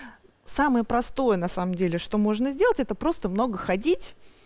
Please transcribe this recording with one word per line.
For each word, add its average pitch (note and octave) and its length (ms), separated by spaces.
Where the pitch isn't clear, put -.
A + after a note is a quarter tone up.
самое C4 380
простое, A#3+ 540
на F3 100
самом F3+ 260
деле, F3 240
что G#3+ 200
можно G#3+ 320
сделать, F#4 280
это A3 160
просто D4+ 340
много G#3 280
ходить G#3+ 580